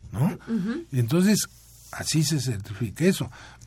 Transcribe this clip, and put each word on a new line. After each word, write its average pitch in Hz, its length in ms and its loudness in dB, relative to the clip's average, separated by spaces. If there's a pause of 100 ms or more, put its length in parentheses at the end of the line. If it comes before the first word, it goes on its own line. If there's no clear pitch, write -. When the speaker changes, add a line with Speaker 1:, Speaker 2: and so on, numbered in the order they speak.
(120)
Speaker 1:
¿no? 120 140 0 (220)
Speaker 2:
Ujú. 226 440 -2
Speaker 1:
Entonces, 165 560 4 (440)
así - 320 0
se 151 160 0
certifica 110 640 -4
eso. 185 240 2 (380)